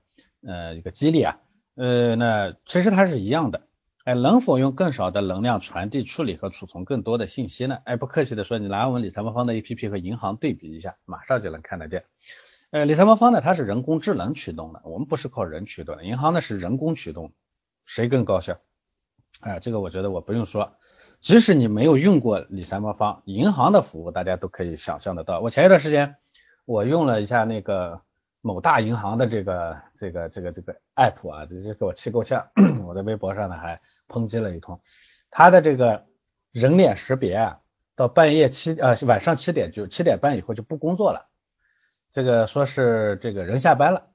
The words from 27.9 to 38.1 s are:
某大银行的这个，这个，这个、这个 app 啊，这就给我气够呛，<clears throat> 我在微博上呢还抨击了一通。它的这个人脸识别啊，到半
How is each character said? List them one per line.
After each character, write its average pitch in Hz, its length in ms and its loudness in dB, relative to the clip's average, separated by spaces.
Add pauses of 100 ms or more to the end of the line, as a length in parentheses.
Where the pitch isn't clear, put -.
某 95 200 -6
大 147 200 2
银 110 160 -2
行 104 200 -4
的 123 100 2
这 107 160 -4
个， 85 380 -6 (160)
这 95 140 -8
个， 82 180 -8
这 98 120 -14
个、 87 100 -8
这 90 100 -14
个 - 140 -14 (200)
app 113 340 0
啊， 76 180 -14
这 90 140 -14
就 107 120 -10
给 104 120 -4
我 90 80 -4
气 - 180 -8
够 113 120 0
呛， - 260 -4 (160)
<clears throat> 131 220 0
我 87 60 -12
在 98 80 -6
微 110 140 -4
博 95 180 -6
上 98 160 -6
呢 85 80 -10
还 82 240 -12 (260)
抨 117 200 -4
击 110 100 -6
了 101 180 -4
一 82 40 -12
通。 85 200 -16 (520)
它 170 180 8
的 180 120 10
这 151 140 2
个 117 300 2 (460)
人 135 260 4
脸 135 200 6
识 - 180 -4
别 110 180 -2
啊， 113 260 -2 (360)
到 127 120 2
半 151 280 6